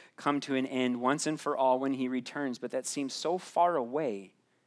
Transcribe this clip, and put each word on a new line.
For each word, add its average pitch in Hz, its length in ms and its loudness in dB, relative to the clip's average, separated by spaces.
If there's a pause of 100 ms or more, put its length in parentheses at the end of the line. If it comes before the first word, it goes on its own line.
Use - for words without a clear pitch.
(160)
come 143 240 0
to 135 160 -2
an 131 100 2
end 123 360 0
once 139 260 2
and 156 100 0
for 147 200 -2
all 127 220 4
when 139 120 0
he 135 160 0
returns, 127 520 -4
but 123 120 -6
that 131 140 -2
seems 139 280 -4
so 175 240 -2
far 175 380 2
away, 120 560 -2 (360)